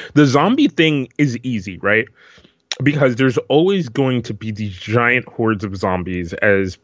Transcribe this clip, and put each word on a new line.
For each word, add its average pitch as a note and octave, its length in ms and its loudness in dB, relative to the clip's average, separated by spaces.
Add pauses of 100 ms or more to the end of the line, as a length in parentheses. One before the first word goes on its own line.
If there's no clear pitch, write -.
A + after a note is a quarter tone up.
(140)
The D3 120 8
zombie G3 420 2
thing D3+ 480 0
is C3 260 0
easy, G2 360 -6
right? G#2 280 0 (760)
Because C#3 340 2
there's B2+ 200 2 (120)
always E3+ 400 2
going B2+ 340 -2
to A#2 120 -10
be A2 160 -10
these G#2 260 -8
giant A#2+ 520 0
hordes A2 360 -2
of G2 120 -8
zombies F#2 580 -4
as G2 500 0